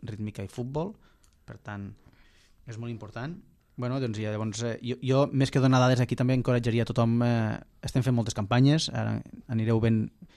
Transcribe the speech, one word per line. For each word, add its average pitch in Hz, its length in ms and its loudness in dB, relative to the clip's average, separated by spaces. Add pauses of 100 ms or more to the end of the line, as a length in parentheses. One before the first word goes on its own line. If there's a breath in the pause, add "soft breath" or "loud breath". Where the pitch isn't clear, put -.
rítmica 107 400 -8
i 95 60 -14
futbol, 151 420 -8 (520 soft breath)
per 107 200 -16
tant, 101 240 -10 (800 soft breath)
és 110 80 -12
molt 117 160 -10
important. 117 400 -12 (460)
Bueno, 123 200 -4
doncs, 113 220 -4
ja, 107 80 -4
llavors, 107 380 -4
eh, 113 160 -4
jo, 123 180 -6
jo, 131 300 4
més 135 180 2
que 135 140 2
donar 131 180 6
dades 127 220 4
aquí, 120 160 0
també 127 180 2
encoratjaria 117 460 2
a 113 60 -2
tothom, 117 360 2
eh, 113 340 0 (220)
estem 131 240 0
fent 127 100 2
moltes 113 220 0
campanyes, 127 560 4
ara 110 280 -2 (260)
anireu 113 340 2
veient 113 300 2 (260 soft breath)